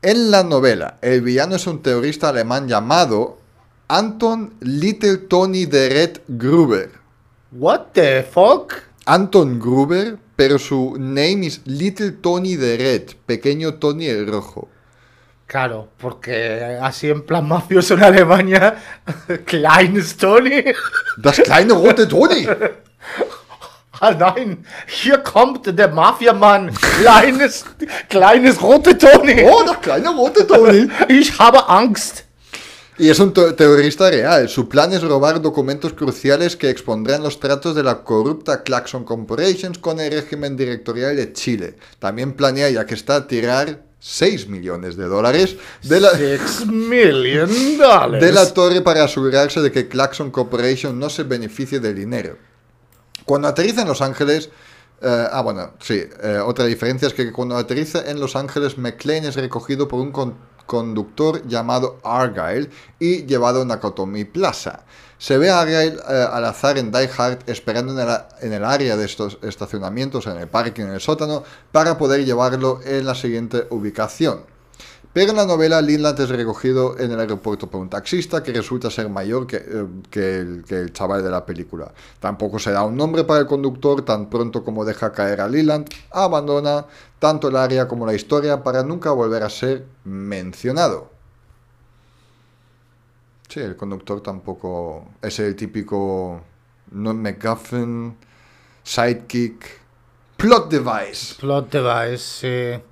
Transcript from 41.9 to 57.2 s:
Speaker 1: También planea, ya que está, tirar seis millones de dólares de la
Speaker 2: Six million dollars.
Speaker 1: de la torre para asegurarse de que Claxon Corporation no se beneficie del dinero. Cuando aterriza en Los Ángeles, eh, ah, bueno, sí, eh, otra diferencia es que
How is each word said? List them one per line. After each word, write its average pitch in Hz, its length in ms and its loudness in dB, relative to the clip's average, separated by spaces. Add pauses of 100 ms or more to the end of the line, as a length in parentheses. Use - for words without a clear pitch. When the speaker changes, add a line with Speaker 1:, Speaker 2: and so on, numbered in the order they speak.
Speaker 1:
También 120 340 -8
planea, 139 380 0
ya 110 140 -2
que 113 100 -8
está, 139 320 -2
tirar 131 560 -4 (160)
seis 160 500 -2
millones 90 480 -10
de 95 80 -8
dólares 123 500 0 (260)
de 160 200 4
la 202 100 8
Speaker 2:
Six 143 540 -2
million 185 840 2 (280)
dollars. 208 440 6
Speaker 1:
de 170 120 6
la 185 200 6
torre 180 280 4
para 156 240 4
asegurarse 139 560 0
de 143 100 2
que 123 160 -2
Claxon 135 420 -4
Corporation 123 720 -4
no 147 100 -6
se 151 140 -8
beneficie 131 560 -8
del 107 160 -4
dinero. 101 400 -10 (880)
Cuando 143 220 -2
aterriza 202 360 -2
en 190 40 -4
Los 143 140 -4
Ángeles, 147 480 -2 (520)
eh, 120 300 -2
ah, 127 100 -4
bueno, 101 380 -8
sí, 101 240 -4 (180)
eh, 104 240 -4
otra 123 200 -2
diferencia 120 420 -4
es 131 60 -4
que 120 180 -6